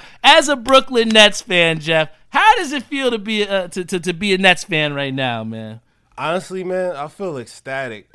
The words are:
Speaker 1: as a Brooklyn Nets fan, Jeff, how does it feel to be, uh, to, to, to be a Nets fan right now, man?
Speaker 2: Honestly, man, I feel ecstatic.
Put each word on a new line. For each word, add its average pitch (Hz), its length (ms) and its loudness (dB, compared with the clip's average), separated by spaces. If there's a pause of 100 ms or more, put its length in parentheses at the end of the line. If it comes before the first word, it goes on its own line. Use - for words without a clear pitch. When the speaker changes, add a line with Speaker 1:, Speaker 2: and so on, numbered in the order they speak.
(240)
Speaker 1:
as 294 260 4
a 285 60 2
Brooklyn 254 540 2
Nets 214 340 6
fan, 170 360 2
Jeff, 156 300 0 (200)
how 415 260 4
does 320 180 -4
it 285 100 -4
feel 269 280 -2
to 233 80 -4
be, 208 280 -2
uh, 196 200 -2
to, 185 180 -8
to, 185 140 -4
to 175 140 -4
be 190 200 0
a 185 60 2
Nets 185 240 4
fan 151 320 -2
right 139 180 -4
now, 123 300 -2
man? 110 360 -12 (380)
Speaker 2:
Honestly, 180 460 -6
man, 180 320 -4
I 143 120 -10
feel 175 300 -10
ecstatic. 127 760 -12